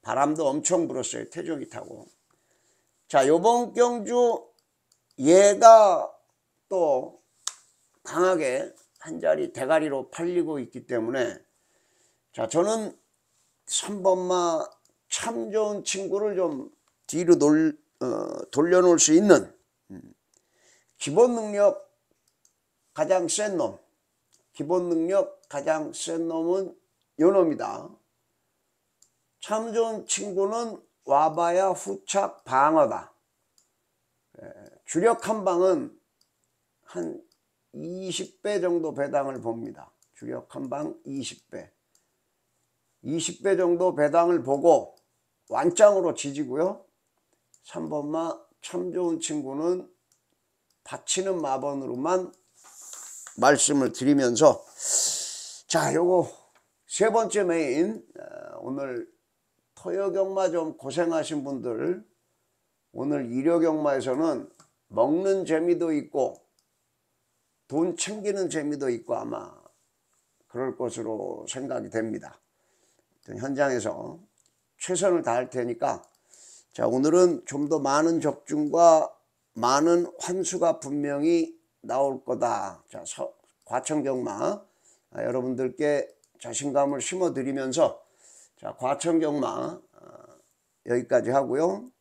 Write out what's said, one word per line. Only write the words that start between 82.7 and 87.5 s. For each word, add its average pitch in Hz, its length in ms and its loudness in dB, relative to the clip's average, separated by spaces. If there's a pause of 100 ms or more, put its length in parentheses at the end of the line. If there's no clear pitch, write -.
자, - 160 -16
서-, - 300 -12 (300)
과천경마, 131 1000 -4 (460)
아, 113 120 -8
여러분들께 127 880 -2 (300)
자신감을 139 580 -2
심어드리면서, 135 1040 -2 (560)